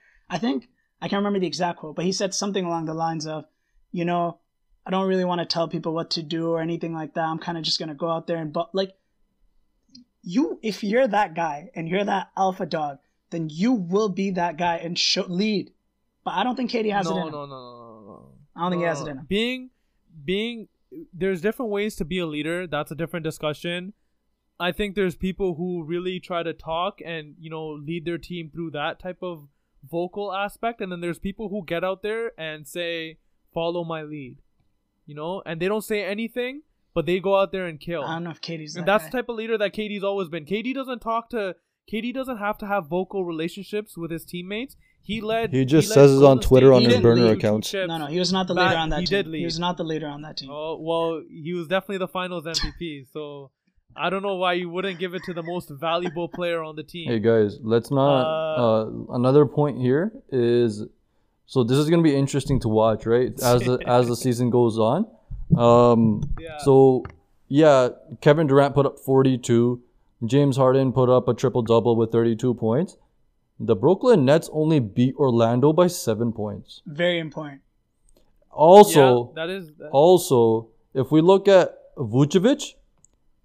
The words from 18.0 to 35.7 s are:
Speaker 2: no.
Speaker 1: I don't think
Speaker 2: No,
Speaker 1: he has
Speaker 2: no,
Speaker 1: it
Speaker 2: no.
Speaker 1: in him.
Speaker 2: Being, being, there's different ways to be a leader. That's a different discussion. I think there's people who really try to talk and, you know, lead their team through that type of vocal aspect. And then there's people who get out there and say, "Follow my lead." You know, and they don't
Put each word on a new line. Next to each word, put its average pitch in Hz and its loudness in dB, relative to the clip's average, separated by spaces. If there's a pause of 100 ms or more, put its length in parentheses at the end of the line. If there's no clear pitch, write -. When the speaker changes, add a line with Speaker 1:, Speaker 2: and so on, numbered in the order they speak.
Speaker 2:
no. 67 -20 (240)
Speaker 1:
I 165 -12
don't 180 0
think 175 -2
Speaker 2:
No, 175 0
Speaker 1:
he 170 0
has 151 -2
Speaker 2:
no, 131 -8
Speaker 1:
it 123 -10
Speaker 2:
no. - -8
Speaker 1:
in 135 -12
him. 135 -18
Speaker 2:
Being, 247 -2 (540)
being, 214 -6 (460)
there's 185 -4
different 226 -4
ways 208 -4
to 170 -6
be 180 -6
a 175 -4
leader. 160 -6
That's 151 -6
a 156 -10
different 160 -8
discussion. 175 -8 (640)
I 175 -2
think 202 -6
there's 190 -2
people 185 -4
who 175 -6
really 175 -6
try 170 -6
to 165 -6
talk 165 -6
and, 156 -12
you 160 -18
know, 160 -10
lead 151 -10
their 170 -6
team 165 -12
through 165 -10
that 151 -6
type 180 -14
of 160 -12 (340)
vocal 180 -6
aspect. 202 -6
And 190 -8
then 175 -10
there's 175 -6
people 196 -8
who 196 -8
get 170 -4
out 185 -4
there 226 -6
and 156 -12
say, 165 -10 (360)
"Follow 170 -4
my 160 -8
lead." 147 -14 (720)
You 151 -20
know, 165 -10
and 165 -10
they 180 -2
don't 214 -2